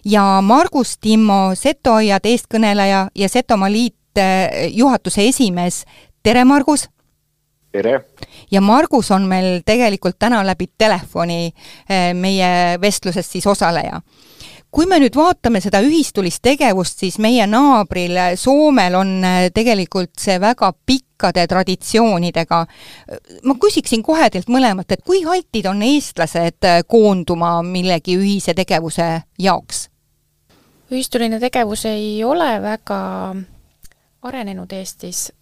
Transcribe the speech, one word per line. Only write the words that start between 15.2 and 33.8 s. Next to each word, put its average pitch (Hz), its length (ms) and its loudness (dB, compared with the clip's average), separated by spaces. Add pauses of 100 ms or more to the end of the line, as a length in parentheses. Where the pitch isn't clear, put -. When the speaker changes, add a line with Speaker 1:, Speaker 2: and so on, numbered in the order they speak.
Speaker 1:
seda 196 160 0
ühistulist 240 640 0
tegevust, 240 540 0
siis 185 200 -6
meie 220 280 2
naabril, 208 720 2
eh, 180 200 0
Soomel 262 580 2
on, 190 300 0
eh, 180 300 2
tegelikult 196 640 -2
see 185 220 -2
väga 202 320 0 (140)
pikkade 175 600 -2
traditsioonidega. 175 1200 0 (800)
Ma 269 100 2
küsiksin 240 480 0
kohe 311 280 2
teilt 180 180 -8
mõlemalt, 226 440 0
et - 120 -6
kui 359 200 0
altid 320 420 -4
on 196 160 -2
eestlased, 175 840 -2
eh, 175 240 4
koonduma 175 760 2
millegi 180 540 -2
ühise 196 380 -2
tegevuse 165 680 -2 (160)
jaoks? 180 500 -4 (1000)
Speaker 3:
Ühistuline 233 500 -4
tegevus 233 440 -4
ei 214 400 -6
ole 269 380 -2
väga 190 720 -8 (840)